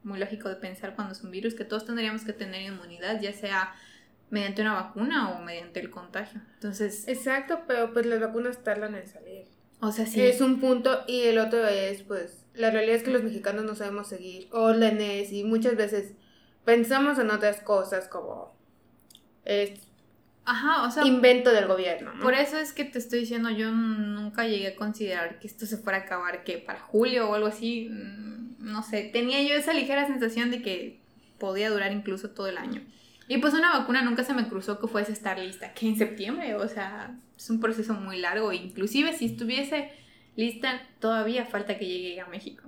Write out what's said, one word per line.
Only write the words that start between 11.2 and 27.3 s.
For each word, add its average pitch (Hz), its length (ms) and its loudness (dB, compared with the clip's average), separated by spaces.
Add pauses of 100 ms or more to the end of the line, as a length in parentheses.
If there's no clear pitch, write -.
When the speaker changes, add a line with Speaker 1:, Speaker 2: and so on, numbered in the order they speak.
Speaker 2:
el 226 160 6
otro 226 280 2
es, 196 360 0
pues, - 420 -8 (100)
la 226 160 4
realidad 220 260 4
es 226 80 0
que 262 80 0
los 240 100 4
mexicanos 214 420 -2
no 214 120 -6
sabemos 202 320 -8
seguir 185 420 -14
órdenes 220 840 4
y 202 120 -2
muchas 226 320 4
veces 208 360 0 (520)
pensamos 254 540 6
en 226 120 2
otras 208 300 2
cosas 190 480 0
como - 480 -12 (880)
es 202 360 0 (640)
Speaker 1:
Ajá, 277 420 2
o 247 40 0
sea, 294 160 2
Speaker 2:
invento 247 460 8
del 202 140 6
gobierno, 185 480 0
¿no? 185 80 -8
Speaker 1:
por 247 120 6
eso 294 240 2
es 302 140 -2
que 294 120 -4
te 254 140 -6
estoy 240 220 -2
diciendo, 233 300 -2
yo 220 180 0
n-, 226 300 2 (160)
nunca 208 320 -4
llegué 202 220 0
a 190 80 -8
considerar 185 640 -4
que - 60 -16
esto 220 200 -10
se 214 100 -4
fuera 190 220 -2
a 190 40 -4
acabar, 180 400 -6
que 175 160 -6
para 190 220 -10
julio 233 500 2